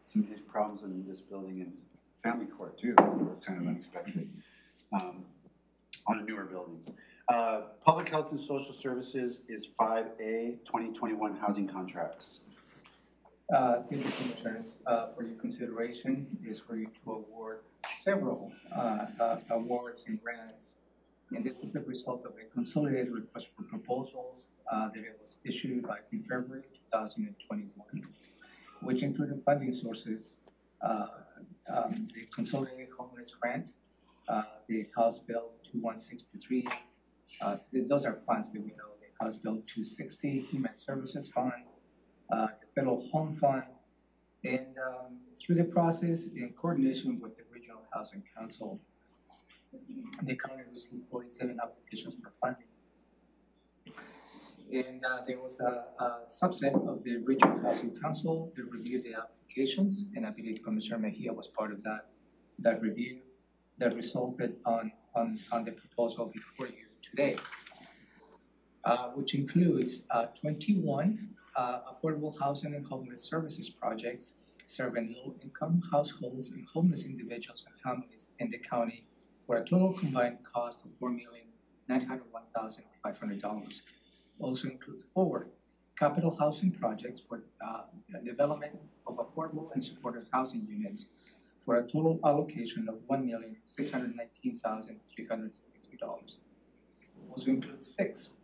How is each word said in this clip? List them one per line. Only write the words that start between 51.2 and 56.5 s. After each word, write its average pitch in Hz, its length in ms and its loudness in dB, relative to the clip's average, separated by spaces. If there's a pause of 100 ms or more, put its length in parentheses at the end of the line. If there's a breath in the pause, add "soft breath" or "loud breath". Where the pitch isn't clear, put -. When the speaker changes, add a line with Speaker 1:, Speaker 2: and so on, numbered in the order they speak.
Speaker 2:
applications - 540 -10
for - 160 -16 (100)
funding. - 240 -2 (2000 loud breath)
And, 127 320 -2
uh, 127 220 2
there 127 120 -2
was 127 200 -8
a, 120 260 2 (180)
a 120 220 0
subset - 480 4 (160)